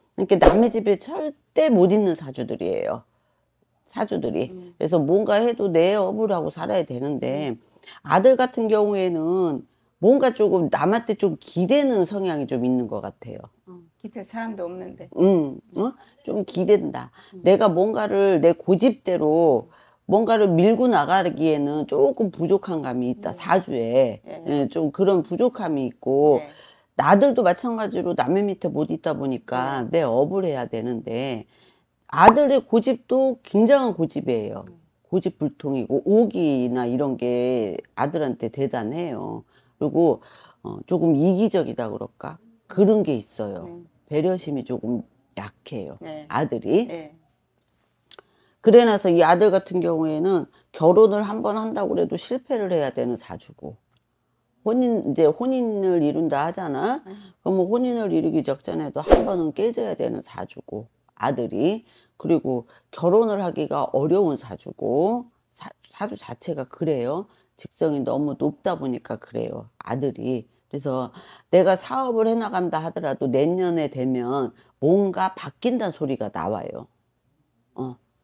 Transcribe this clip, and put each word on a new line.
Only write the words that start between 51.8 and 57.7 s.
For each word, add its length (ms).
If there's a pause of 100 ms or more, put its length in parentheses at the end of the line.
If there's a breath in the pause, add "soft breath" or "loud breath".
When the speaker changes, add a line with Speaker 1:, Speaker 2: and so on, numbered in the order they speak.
Speaker 2:
해도 180
실패를 560
해야 200
되는 260
사주고, 580 (880)
혼인, 480
이제 140
혼인을 800
이룬다 420
하잖아? 600
Speaker 1:
네. 80 (280 loud breath)
Speaker 2:
그러면 240
혼인을 480